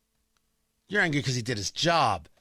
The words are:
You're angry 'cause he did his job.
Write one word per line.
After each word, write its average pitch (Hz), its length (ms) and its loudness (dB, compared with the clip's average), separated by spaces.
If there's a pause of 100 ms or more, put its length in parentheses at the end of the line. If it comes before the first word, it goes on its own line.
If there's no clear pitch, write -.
(880)
You're 202 160 0
angry 147 180 0
'cause 131 140 -2
he 120 80 -2
did 117 140 -4
his 98 120 -6
job. 135 600 0 (120)